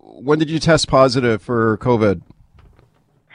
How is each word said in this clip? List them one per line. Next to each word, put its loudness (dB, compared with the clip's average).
when -4
did -4
you -4
test 0
positive 2
for -2
covid? 0